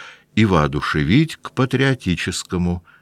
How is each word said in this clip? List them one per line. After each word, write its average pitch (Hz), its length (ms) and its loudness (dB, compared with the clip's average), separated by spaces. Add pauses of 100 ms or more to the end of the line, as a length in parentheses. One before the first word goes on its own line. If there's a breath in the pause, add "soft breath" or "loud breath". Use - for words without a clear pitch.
(360 loud breath)
и 107 80 4
воодушевить 80 920 2
к - 140 -16
патриотическому 92 1300 -2 (180 soft breath)